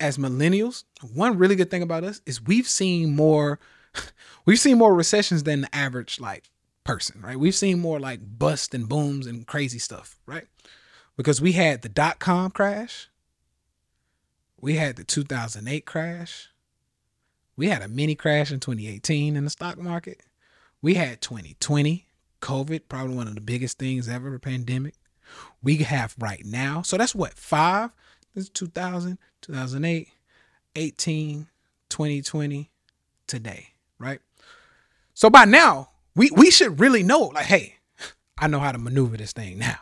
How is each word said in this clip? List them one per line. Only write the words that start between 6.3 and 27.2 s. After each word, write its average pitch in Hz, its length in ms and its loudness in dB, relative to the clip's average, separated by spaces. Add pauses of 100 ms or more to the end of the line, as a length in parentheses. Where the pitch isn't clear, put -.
person, 110 360 -8
right? 123 180 -10
We've 175 160 2
seen 185 260 0
more, 160 200 -4
like, 131 200 -10 (180)
bust 147 340 -2
and 117 160 -6
booms 143 380 -2
and 117 200 -14
crazy 135 320 -6
stuff, - 480 -14
right? 151 200 -16 (680)
Because 135 240 0
we 175 120 4
had 160 300 2
the - 60 -12
dot-com 180 640 0
crash. 208 580 -4 (1500)
We 147 140 -2
had 147 220 -2
the - 80 -18
two - 180 -2
thousand 117 460 -10
eight 147 180 -8
crash. 170 640 -10 (1080)
We 147 120 -2
had 175 140 -2
a 98 60 -14
mini 147 260 -2
crash 147 360 0
in 139 80 -6
twenty 110 300 -8
eighteen 147 480 -4
in 143 80 -4
the 147 60 -6
stock 175 280 -10
market. 175 440 -10 (600)
We 165 120 2
had 139 260 -2
twenty 90 400 -14
twenty, 151 480 0 (320)
covid, 143 480 -6
probably 131 260 -8
one 120 140 -6
of 104 80 -12
the 107 40 -14
biggest 120 380 -6
things 131 300 -4
ever, 123 260 -10
a 123 60 -14
pandemic. 127 540 -6 (680)
We 143 140 2
have 139 420 -2
right 104 260 -8
now. 135 380 -6
So 180 140 -4
that's 233 180 0
what, 185 200 -6